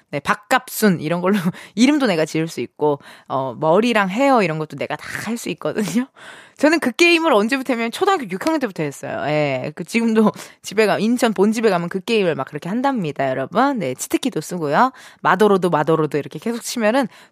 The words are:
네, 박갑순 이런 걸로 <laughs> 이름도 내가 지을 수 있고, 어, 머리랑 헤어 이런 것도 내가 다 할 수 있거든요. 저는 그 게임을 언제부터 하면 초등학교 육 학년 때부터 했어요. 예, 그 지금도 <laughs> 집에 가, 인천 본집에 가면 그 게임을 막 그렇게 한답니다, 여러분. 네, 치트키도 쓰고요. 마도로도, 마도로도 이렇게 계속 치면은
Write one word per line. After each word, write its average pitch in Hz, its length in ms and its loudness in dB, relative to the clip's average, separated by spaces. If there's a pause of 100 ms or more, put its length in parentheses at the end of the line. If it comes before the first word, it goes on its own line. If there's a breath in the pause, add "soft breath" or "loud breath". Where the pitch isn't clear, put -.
네, 143 100 -6
박갑순 208 800 0
이런 170 220 -4
걸로 190 160 2
<laughs> - 380 -6
이름도 269 320 4
내가 160 180 2
지을 160 220 -2
수 - 120 -10
있고, 143 380 0 (300 loud breath)
어, 131 320 -4
머리랑 196 500 2
헤어 254 320 2
이런 156 160 0
것도 151 200 -8
내가 131 180 -6
다 - 100 -12 (200)
할 233 120 -6
수 - 120 -10
있거든요. 202 580 -2 (500 loud breath)
저는 311 220 4
그 247 120 -2
게임을 330 420 4
언제부터 247 400 2
하면 233 180 -2
초등학교 370 380 0
육 185 160 -6
학년 320 140 2
때부터 202 240 -4
했어요. 135 440 -6
예, 147 480 -2
그 175 80 -10
지금도 220 480 2 (160)
<laughs> - 160 -20
집에 214 240 0
가, 170 120 2
인천 226 340 0
본집에 214 360 2
가면 175 200 0
그 196 100 -6
게임을 190 360 0
막 135 120 -6
그렇게 147 220 -12
한답니다, 202 600 -2
여러분. 185 500 0
네, 131 140 -4
치트키도 - 480 -4
쓰고요. 180 500 0 (300 loud breath)
마도로도, 190 480 4
마도로도 156 480 2
이렇게 143 220 -8
계속 233 220 -6
치면은 233 460 0 (240 loud breath)